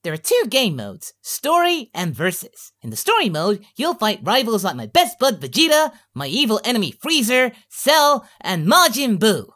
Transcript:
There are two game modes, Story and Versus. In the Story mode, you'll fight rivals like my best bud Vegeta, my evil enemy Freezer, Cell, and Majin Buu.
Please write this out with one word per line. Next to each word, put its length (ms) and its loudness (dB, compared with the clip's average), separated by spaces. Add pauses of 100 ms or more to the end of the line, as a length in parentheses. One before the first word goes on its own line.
There 80 -6
are 60 -6
two 320 0
game 260 0
modes, 460 -12
Story 720 0
and 200 -6
Versus. 680 -8
In 80 -10
the 80 -8
Story 320 0
mode, 340 -2 (140)
you'll 160 -2
fight 280 -2
rivals 440 0
like 100 -4
my 100 -10
best 320 0
bud 220 0
Vegeta, 540 2 (200)
my 140 -8
evil 380 0
enemy 260 -2
Freezer, 640 0 (160)
Cell, 580 2 (140)
and 260 -2
Majin 500 2
Buu. 380 0